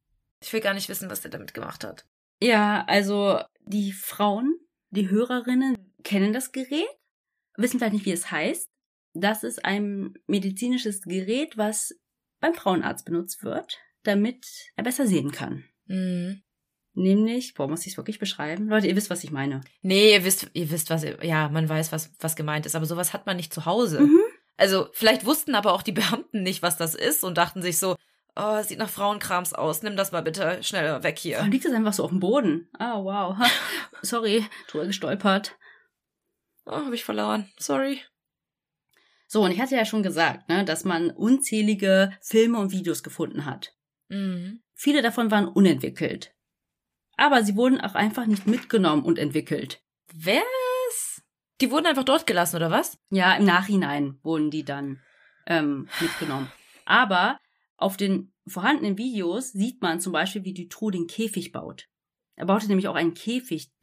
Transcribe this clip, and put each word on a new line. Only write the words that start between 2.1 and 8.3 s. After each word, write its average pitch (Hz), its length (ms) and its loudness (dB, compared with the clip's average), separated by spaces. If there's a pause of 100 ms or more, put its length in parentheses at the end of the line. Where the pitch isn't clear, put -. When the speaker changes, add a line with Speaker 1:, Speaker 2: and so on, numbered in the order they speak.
Speaker 2:
Ja, 208 460 4
also 202 540 2 (240)
die 202 280 -2
Frauen, 208 640 0 (340)
die 190 200 -2
Hörerinnen 247 840 0 (100)
kennen 202 300 2
das 262 180 -6
Gerät, 285 360 -4 (720)
wissen 240 200 0
vielleicht 226 160 0
nicht, 208 120 -2
wie 190 60 0
es - 200 -6